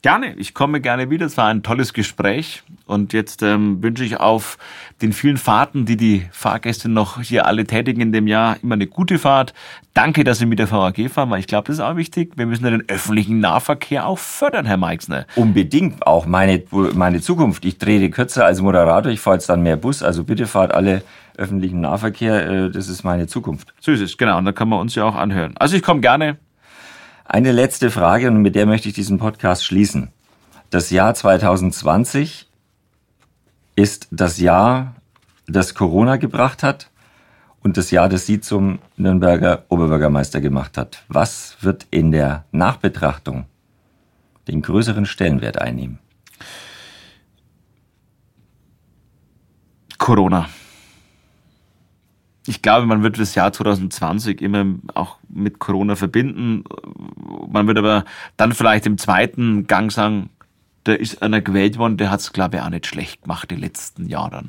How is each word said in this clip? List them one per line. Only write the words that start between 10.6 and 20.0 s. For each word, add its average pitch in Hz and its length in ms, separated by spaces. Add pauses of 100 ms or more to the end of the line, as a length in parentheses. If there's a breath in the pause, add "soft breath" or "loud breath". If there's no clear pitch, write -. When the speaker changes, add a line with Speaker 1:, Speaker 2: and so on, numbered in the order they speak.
Speaker 1:
der 107 80
V 107 140
A 92 80
G 110 180
fahren, 131 220
weil 95 100
ich - 80
glaub, 202 160
das 147 120
ist 160 40
auch 135 160
wichtig. 165 400
Wir 120 100
müssen 117 180
ja 120 60
den 113 180
öffentlichen 104 520
Nahverkehr 127 680
auch 180 120
fördern, 247 480
Herr 101 100
Meixner. 85 580
Speaker 2:
Unbedingt, 110 720
auch 80 200
meine, 92 360 (320)
meine 90 260
Zukunft. 156 440
Ich 92 140
trete 190 320
kürzer 123 340
als 90 160
Moderator, 92 500
ich 107 100
fahr 98 140
jetzt 85 140
dann 87 140
mehr 82 140
Bus. 120 280